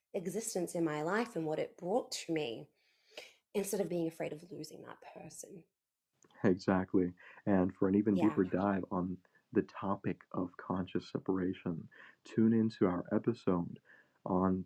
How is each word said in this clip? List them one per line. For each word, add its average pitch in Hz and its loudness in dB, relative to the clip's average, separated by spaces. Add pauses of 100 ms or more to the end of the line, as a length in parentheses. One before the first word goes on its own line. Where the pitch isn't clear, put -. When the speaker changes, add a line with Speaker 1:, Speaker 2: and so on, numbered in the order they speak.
(140)
Speaker 1:
existence 185 -4
in 170 0
my 151 -2
life 208 -2
and 160 -2
what 156 -2
it - -6
brought 196 -2
to - -6
me, 147 -4 (840)
instead 196 -2
of 165 -2
being 170 0
afraid 160 -6
of 156 -14
losing 147 -12
that 123 -16 (160)
person. - -16 (800)
Speaker 2:
Exactly. 92 4 (320)
And 95 4
for 98 2
an 95 4
even 104 6
Speaker 1:
Yeah. - 4
Speaker 2:
deeper - 4
dive 92 0
on 90 -2 (360)
the 98 4
topic - -4 (120)
of 90 -4
conscious 92 -4
separation, 92 -2 (380)
tune 113 4
into 113 2
our 87 0
episode 101 0 (460)
on 92 2